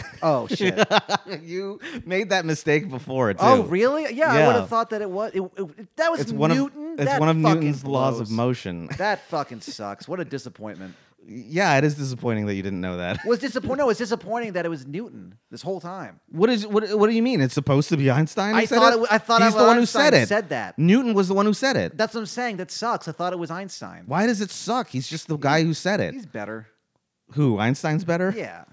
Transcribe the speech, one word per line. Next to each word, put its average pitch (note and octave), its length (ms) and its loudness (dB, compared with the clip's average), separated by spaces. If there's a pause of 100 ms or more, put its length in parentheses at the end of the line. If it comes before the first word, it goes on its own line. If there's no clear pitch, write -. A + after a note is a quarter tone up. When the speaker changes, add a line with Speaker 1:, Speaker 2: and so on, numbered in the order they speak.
(100)
Speaker 1:
<laughs> - 100 -20
Speaker 2:
Oh, C#3 260 0
shit. F#3 300 -2 (640)
Speaker 1:
You F#3+ 380 -8 (260)
made F#3 240 -4
that F#3 160 0
mistake D3+ 440 0
before, B2+ 440 -2
too. F2+ 80 -6
Speaker 2:
Oh, A#3 220 6
really? A#3 500 0
Yeah, D4+ 200 2
I D#4+ 140 6
would B3 80 6
have A3+ 80 2
Speaker 1:
Yeah. F#3 40 -8
Speaker 2:
thought A3+ 240 -2
that G#3+ 100 -4
it G3+ 80 -6
was. G3+ 240 -4
It, F#3+ 80 -2 (160)
it, G3 380 -12
that E4 160 2
was D#4+ 100 0
Speaker 1:
It's A2+ 100 -4
one D3 200 2
of, C4 60 4
Speaker 2:
Newton? D4 420 -4
Speaker 1:
it's C#3+ 60 0
Speaker 2:
That C#4 140 2
Speaker 1:
one D#3 100 4
of D#3+ 120 2
Speaker 2:
fucking D#3 200 4
Speaker 1:
Newton's C#3+ 240 -2
laws C3 340 0
of A2 80 -6
Speaker 2:
blows. A2 100 -8
Speaker 1:
motion. G2+ 560 -2
<laughs> C3+ 40 -8
Speaker 2:
That G3+ 320 -2
fucking C#3 320 -6
sucks. G2+ 460 -12
What F3+ 120 -6
a E3 60 -6
disappointment. G2+ 680 -12 (340)
Speaker 1:
Yeah, C#3 480 0
it C#3 60 4
is D3 120 2
disappointing B2 500 -4
that G2+ 100 -2
you F#2+ 80 -4
didn't F#2+ 160 -4
know F2+ 180 -4
that. F2+ 240 -4
<laughs> - 40 -12
Speaker 2:
Was A#3 140 2
disappoint-, B3+ 400 -4
no, C#4 100 2
it's G#3+ 100 0
disappointing A3 540 -6
that E3+ 120 -2
it E3+ 40 -4
was C#3 180 -8
Newton B2 480 -12 (160)
this A#2 100 -14
whole F3 200 -8
time. E3+ 480 -14
Speaker 1:
What F3+ 200 2
is, G#3+ 160 0
what, G#3+ 320 0
what G#3 120 6
do A#3 40 0
you A3+ 80 2
mean? A#3 200 2
It's C3 120 0
supposed C#3+ 360 0
to E3 80 2
be C3+ 120 4
Einstein D#3+ 440 0
who G#3 80 4
Speaker 2:
I A3 40 2
Speaker 1:
said A#3 140 2
Speaker 2:
thought A#3 140 8
Speaker 1:
it? - 20 4
Speaker 2:
it A3+ 60 0
w-, A#3 100 0
I A3 60 6
thought A3+ 260 4
Speaker 1:
He's A3+ 100 6
the G#3+ 60 4
Speaker 2:
Albert A#3 80 8
Speaker 1:
one A#3 80 8
who A#3+ 60 6
Speaker 2:
Einstein A#3+ 220 2
Speaker 1:
said D4 100 6
it. B2 160 6
Speaker 2:
said G3+ 200 0
that. G#2+ 300 -6
Speaker 1:
Newton A3 340 4
was G3 140 2
the F#3+ 60 0
one G3+ 120 2
who G#3+ 80 4
said C4 220 0
it. F2+ 220 -2
Speaker 2:
That's A3 160 -2
what A3+ 80 -6
I'm G#3 60 -8
saying. A#3+ 300 -6
That F#3 140 -10
sucks. - 380 -6
I - 20 -6
thought F3+ 220 -6
it F3+ 60 -6
was E3 120 -8
Einstein. A2 540 -14
Speaker 1:
Why E3+ 200 0
does A3+ 140 0
it G#3 120 -6
suck? A#3+ 360 -4
He's - 220 -6
just D#3+ 180 -8
the D#3 80 -4
guy C#3+ 280 2
who D#3+ 100 2
said F#3 260 -2
it. F#2+ 140 -4
Speaker 2:
He's B3 120 -14
better. A2 420 -10 (640)
Speaker 1:
Who? C3 260 2
Einstein's D3+ 460 0
better? F3 300 0
Speaker 2:
Yeah. F#2+ 380 -10